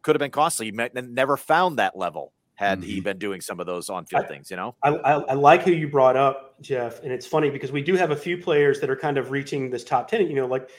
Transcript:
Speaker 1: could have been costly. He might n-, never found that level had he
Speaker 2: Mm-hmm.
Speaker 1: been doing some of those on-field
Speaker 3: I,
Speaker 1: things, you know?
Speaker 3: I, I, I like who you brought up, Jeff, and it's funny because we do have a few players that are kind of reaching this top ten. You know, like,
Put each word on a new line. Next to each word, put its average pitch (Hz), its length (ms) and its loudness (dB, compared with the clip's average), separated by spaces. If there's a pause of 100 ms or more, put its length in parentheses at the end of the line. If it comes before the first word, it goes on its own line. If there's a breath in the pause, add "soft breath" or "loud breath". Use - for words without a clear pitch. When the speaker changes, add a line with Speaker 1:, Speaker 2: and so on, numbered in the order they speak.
Speaker 1:
could 151 140 2
have 143 60 0
been 139 100 -4
costly. 151 360 0
He 107 40 -8
might 117 260 -4
n-, 123 160 -10
never 135 240 2
found 165 400 2
that 101 180 2
level 82 380 -6 (220)
had 98 280 -2
he 101 140 -8
Speaker 2:
Mm-hmm. 92 60 -6
Speaker 1:
been 98 140 -4
doing 95 240 -8
some 90 180 -10
of 87 60 -6
those 90 240 -8
on-field 92 360 -4
Speaker 3:
I, - 20 -12
Speaker 1:
things, 73 240 -14
you 92 60 -10
know? 104 260 -8
Speaker 3:
I, 143 60 4
I, 147 320 0
I - 120 -2
like 151 300 8
who 190 80 4
you 160 160 0
brought 131 280 4
up, 135 460 0
Jeff, 123 400 -6
and 135 100 -8
it's 127 140 -6
funny 156 240 2
because 135 220 -8
we 143 100 -2
do 170 140 0
have 175 160 2
a 147 40 0
few 175 220 -6
players 147 440 4
that 139 80 -2
are 131 60 2
kind 143 220 -2
of 127 140 -4
reaching 139 400 -4
this 120 120 -6
top 123 240 -2
ten. 220 200 2
You 151 80 -4
know, 135 100 0
like, 127 340 -2